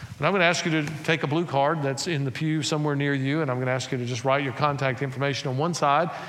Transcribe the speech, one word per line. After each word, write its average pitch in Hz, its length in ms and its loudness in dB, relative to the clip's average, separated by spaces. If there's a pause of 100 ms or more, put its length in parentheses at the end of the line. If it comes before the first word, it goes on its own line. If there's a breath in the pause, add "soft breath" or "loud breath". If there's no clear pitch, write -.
(180 loud breath)
And 139 80 0
I'm 170 60 4
gonna 190 140 4
ask 170 200 2
you 170 60 0 (100)
to 147 80 -2 (140)
take 160 200 0
a 156 40 0
blue 156 160 0
card 143 400 2
that's 135 240 -2
in 151 160 0
the 135 80 -2
pew 156 320 0
somewhere 151 320 0
near 143 180 2
you, 139 280 0
and 139 100 0
I'm 123 80 -2
gonna 127 120 0
ask 127 200 -4
you 135 60 0
to 123 80 -4
just 120 180 -4
write 139 220 2
your 127 80 -2
contact 139 480 0
information 135 480 -2
on 127 80 -2
one 165 160 0
side, 151 360 2 (200 loud breath)